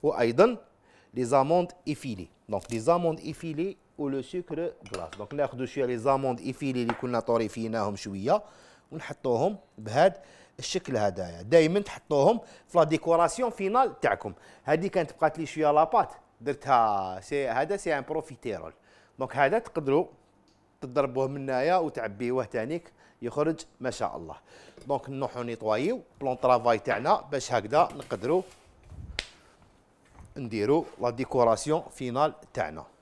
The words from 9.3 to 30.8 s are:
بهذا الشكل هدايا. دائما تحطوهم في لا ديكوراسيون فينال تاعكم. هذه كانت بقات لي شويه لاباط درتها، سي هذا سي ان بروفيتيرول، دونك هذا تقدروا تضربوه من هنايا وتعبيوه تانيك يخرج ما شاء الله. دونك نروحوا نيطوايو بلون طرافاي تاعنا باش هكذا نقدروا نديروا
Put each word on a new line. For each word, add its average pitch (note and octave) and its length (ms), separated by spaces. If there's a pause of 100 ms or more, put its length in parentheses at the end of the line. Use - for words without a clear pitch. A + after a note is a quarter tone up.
بهذا B2+ 380 (440)
الشكل C#3 380
هدايا. F2+ 440
دائما D#3+ 380
تحطوهم F#3+ 600 (280)
في - 100
لا E3 60
ديكوراسيون E3 680
فينال A3+ 500
تاعكم. G2+ 340 (300)
هذه E3 240
كانت F3 260
بقات D#3 260
لي D#3+ 60
شويه D3+ 260
لاباط D#3 380 (320)
درتها، A2 800
سي C#3+ 260
هذا C#3+ 300
سي D#3+ 200
ان C3 120
بروفيتيرول، A#2 640 (460)
دونك C3 160
هذا C#3+ 240
تقدروا D3+ 460 (760)
تضربوه C3 460
من C3+ 220
هنايا C3+ 260
وتعبيوه B2 680
تانيك B2+ 460 (300)
يخرج D3 340 (240)
ما B2 120
شاء F#2 260
الله. D#2+ 180 (520)
دونك C3+ 220
نروحوا C3+ 340
نيطوايو A#2 580 (200)
بلون C3 140
طرافاي A#2+ 440
تاعنا B2+ 520
باش C#3 220
هكذا A#2+ 440
نقدروا C3+ 440 (2000)
نديروا A#2+ 460 (180)